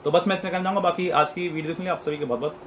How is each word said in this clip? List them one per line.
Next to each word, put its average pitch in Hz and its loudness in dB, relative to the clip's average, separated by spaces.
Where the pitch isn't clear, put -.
तो 147 2
बस 170 6
मैं 190 2
इतना 190 -6
कहना 180 -2
चाहूँगा। 196 0
बाकी 180 0
आज 151 4
की 180 -6
वीडियो 156 -4
देखने 160 -4
के 185 -8
लिए 185 -2
आप 160 -2
सभी 151 -4
को 147 -4
बहुत 120 -2
बहुत 151 -4